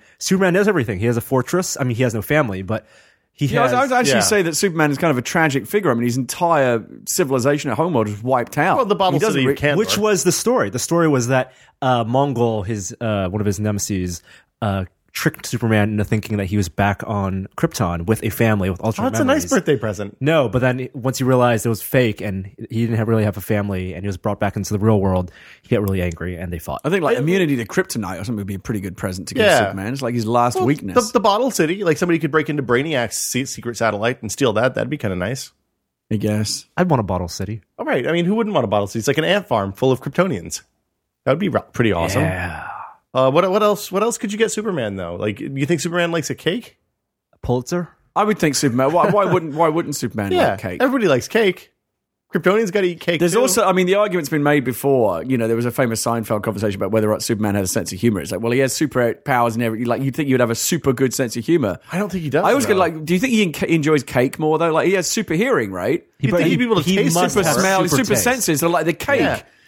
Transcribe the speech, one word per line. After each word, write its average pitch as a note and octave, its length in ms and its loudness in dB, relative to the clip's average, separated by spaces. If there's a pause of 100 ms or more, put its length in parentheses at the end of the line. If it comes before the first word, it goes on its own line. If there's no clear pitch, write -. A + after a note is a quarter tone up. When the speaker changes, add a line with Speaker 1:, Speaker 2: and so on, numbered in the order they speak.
(180)
Speaker 1:
Superman F#3 360 2
does G3+ 140 4
everything. A#2 320 0
He A2+ 60 0
has A#2+ 100 2
a A#2 40 0
fortress. C3+ 600 -2
I - 20 -2
mean, B2 140 -2
he B2 80 2
has A2+ 100 0
no G#2+ 80 -4
family, A2+ 400 0
but G#2+ 240 -6 (460)
he C#3+ 140 -2
Speaker 2:
Yeah, B2 120 0
I - 60 4
Speaker 1:
has - 80 2
Speaker 2:
would, B3 60 2
I C4 40 2
would C4 100 0
actually B3 220 2
Speaker 3:
Yeah. A2+ 60 4
Speaker 2:
say G3 220 2
that E3 120 -2
Superman D#3+ 380 2
is C3 60 -2
kind E3 120 2
of B2 80 2
a B2 40 -2
tragic C#3+ 440 0
figure. F#3+ 240 0
I A#2+ 40 2
mean, A#2 100 0
his A#2+ 120 0
entire C3 720 2 (220)
civilization C#3 640 0
at G#2+ 40 -2
Homeworld D#3 300 2
was G#2 160 -8
wiped B2 340 -2
out. D#3 200 2
Speaker 3:
Well, B3+ 100 2
the G3 80 0
Bottle F3+ 240 2
Speaker 2:
He F3+ 60 2
doesn't A3 160 2
Speaker 3:
City B2+ 80 2
Speaker 2:
re- C#3+ 60 2
Speaker 3:
of - 40 -6
Kandor. D3+ 200 2
Speaker 1:
Which A3 200 0
was G#3+ 240 2
the F3+ 100 2
story. G#3+ 380 0
The B2 80 -6
story E3+ 300 2
was C3 180 2
that, B2+ 260 0 (280)
uh, B2+ 240 2
Mongol, A#2 580 0
his, G#2+ 380 -6
uh, G#2 300 -2
one G#2 100 -2
of G2+ 80 -2
his G2+ 100 0
nemesis, G2 640 -4 (380)
uh, G2 240 -2 (300)
tricked - 300 -4
Superman A2 460 2
into G#2+ 140 0
thinking G#2+ 340 -2
that G2 80 -2
he G2 100 -4
was F#2 140 0
back G2+ 360 0
on F#2+ 400 -4 (120)
Krypton F2 480 -2
with A2 180 0
a A2+ 60 -2
family, G#2 400 2
with F#2 100 -4
alternate G3 280 -2
Speaker 3:
Oh, - 20 0
that's A3 100 -2
a D4 60 2
nice C#4 160 2
Speaker 1:
memories. F3 80 -8
Speaker 3:
birthday E3+ 260 2
present. G#2 460 -6
Speaker 1:
No, C#3+ 260 2
but A#2 140 0
then B2+ 320 0
once C3 240 -4
he C3 60 -2
realized B2 420 4
it - 20 2
was A2 140 -2
fake B2 400 0
and F#2+ 240 -6 (240)
he A2 100 -4
didn't A#2 160 0
have, A2 120 0
really A2 160 2
have G#2 120 -2
a G2 60 -10
family G2 500 -4
and F2+ 120 -10
he - 20 -8
was F#2+ 100 -4
brought - 240 -6
back G2+ 160 -2
into G2+ 160 -4
the G#2 60 -2
real G#2+ 240 4
world, F#2 280 0 (300)
he - 80 -20
got A2 140 0
really G2 180 -2
angry F2 360 -6
and E2+ 140 -10
they E2+ 80 -8
fought. - 240 -10
Speaker 2:
I D3 60 -4
think, F#3 140 0
like, A#3 160 0
Speaker 3:
I - 20 -2
Speaker 2:
immunity E3 360 2
to A2+ 100 -4
kryptonite G2+ 560 -4
or - 20 -8
something A#2 120 -4
would G2+ 100 -6
be G2+ 80 -6
a F#2 40 -8
pretty G#2 220 -6
good F#2 160 -8
present F#2 320 -6
to - 60 -10
give G#3+ 100 2
Speaker 3:
Yeah. E3+ 140 6
Speaker 2:
Superman. G2 340 -2
It's, C#3 80 -8
like, A#2+ 140 -4
his A2+ 120 -2
last A#2+ 280 2
Speaker 3:
Well, F#4+ 100 0
Speaker 2:
weakness. A2 300 -2 (140)
Speaker 3:
the, - 40 -6
the A#3+ 80 2
bottle G#3+ 300 2
city, F#3 340 -2
like, D#3 140 2
somebody F3 200 2
could D3 120 -2
break D#3 180 0
into D3 140 -2
Brainiac's B2 560 0
se-, - 260 -4
secret A#2 320 -10
satellite A2+ 460 0
and A2 100 -8
steal A#2+ 220 2
that. A#2+ 220 0
That'd A2+ 120 -2
be D3 80 -6
kinda G2 200 -4
nice. G#2 360 -6 (580)
Speaker 2:
I A2 60 0
guess. G#2+ 480 -2 (100)
Speaker 1:
I'd F3+ 140 0
want C#3 120 2
a G#2 40 -4
bottle F2+ 240 -2
city. G#2 320 -8 (180)
Speaker 3:
All B3 60 -8
right. E3+ 240 -2
I D#3 40 0
mean, F3 120 0
who F#3+ 120 0
wouldn't G#3+ 180 -2
want C3 100 2
a G2+ 40 -2
bottle G2+ 180 2
city? A2+ 140 -6
It's G#2 80 -2
like C#3 100 0
an D#3 60 0
ant F#3 220 0
farm G2 280 -2
full C3 180 2
of B2+ 80 0
Kryptonians. C#3+ 640 -4 (640)
That C3 60 4
would D#3 60 2
be F#3 120 0
ro-, A2+ 100 0
pretty A2+ 320 0
awesome. E2+ 300 0
Speaker 1:
Yeah. E2 440 -4 (480)
Speaker 3:
Uh, C3 160 4
what, F3 200 2
what G#3 120 2
else? G#3 300 0
What G3 100 0
else A#3 140 0
could G3+ 160 -6
you G#3 60 -6
get A3 120 2
Superman D3+ 460 -4
though? F2 200 -6
Like, G#2+ 220 -4
you C3+ 280 -4
think D#3 160 0
Superman E3+ 300 -2
likes E3 180 -4
a B2 40 -6
cake? - 440 -6 (640)
Speaker 1:
Pulitzer? B2+ 480 -4 (240)
Speaker 2:
I G3+ 100 0
would G#3 140 0
think D3+ 160 0
Superman. C3 380 2
Why, F3 180 4
why G3+ 140 2
wouldn't, E3 300 0
why D#3+ 140 2
wouldn't D#3 280 -2
Speaker 3:
<laughs> - 60 -8
Speaker 2:
Superman G#2+ 300 -4
Speaker 3:
Yeah, C#4 200 2
Speaker 2:
like G2 80 -6
cake? - 220 -4
Speaker 3:
everybody B3 260 2
likes B2+ 200 2
cake. G#3+ 420 0 (640)
Kryptonians F#3+ 380 2
gotta G3+ 140 0
eat E3+ 140 -4
cake E3+ 200 -2
Speaker 2:
There's F3 140 4
Speaker 3:
too. A3+ 80 4
Speaker 2:
also, C4 240 2
I F#3+ 60 4
mean, F#3 140 2
the F#3+ 100 2
argument's F3+ 340 0
been D3+ 120 0
made D3 220 4
before. A#2 580 2
You C3 140 0
know, A#2 100 0
there A2+ 100 2
was A#2+ 100 0
a A#2+ 40 0
famous A2+ 320 0
Seinfeld A#2 400 -2
conversation G2+ 380 -2
about G2 100 -2
whether G#2+ 200 2
or - 20 2
not - 100 -2
Superman G#2 340 0
has G2 120 0
a - 40 -6
sense F#2 200 -4
of F#2 80 -10
humor. G#2+ 220 2
It's F#2 100 -8
like, F#2 80 -4
well, A#2 120 -2
he C3+ 80 2
has C3 120 0
superpowers B2 800 0
and A#2 100 -4
everything. A2+ 240 -2
Like, A#2 140 0
you'd C3+ 160 -4
think D3 140 -2
you'd B2+ 100 4
have A#2+ 80 4
a A#2 60 -2
super C#3 400 0
good B2+ 180 0
sense B2 240 -4
of A#2+ 80 -6
humor. C#3 340 0 (140)
Speaker 3:
I E3+ 60 -4
don't G3+ 120 -4
think F3 140 -6
he C#3+ 60 -4
does, E3 160 2
Speaker 2:
I G3 40 6
always B3+ 140 2
get G#3 100 2
Speaker 3:
though. F#3 60 4
Speaker 2:
like, D#3+ 240 0
do D3+ 80 -2
you F3+ 80 4
think B3+ 140 2
he G#3+ 120 4
enca-, E3 220 -4
enjoys D3+ 340 2
cake C3 360 0
more D#3 200 2
though? E3 140 2
Like, D3+ 140 2
he F#3+ 80 4
has F#3 120 0
super G3+ 280 -2
hearing, E3 380 0
right? G2 340 -2 (120)
Speaker 1:
He, A3 100 0
Speaker 3:
You'd - 20 0
Speaker 1:
but F3+ 80 2
Speaker 3:
think - 80 2
Speaker 1:
he, - 60 2
Speaker 3:
he'd - 40 4
be A#3+ 80 0
able A3+ 120 2
to E3 60 2
Speaker 1:
he F#3+ 140 2
Speaker 3:
taste - 200 2
Speaker 1:
must F3 180 2
Speaker 3:
super F#3 120 2
Speaker 1:
have D3 100 2
Speaker 2:
Smell, F#3+ 260 2
Speaker 1:
super F3+ 140 2
Speaker 2:
super C4 180 0
Speaker 1:
taste. A2+ 100 0
Speaker 2:
senses. A#3 360 0
They're E3 100 2
like D#3+ 160 0
the E3+ 80 0
cake. C#4+ 260 0
Speaker 3:
Yeah. D#3+ 220 0 (260)